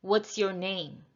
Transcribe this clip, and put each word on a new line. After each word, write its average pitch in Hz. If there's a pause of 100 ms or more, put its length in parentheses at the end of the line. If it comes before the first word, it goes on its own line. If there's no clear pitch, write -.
What's 208
your 202
name? 180 (120)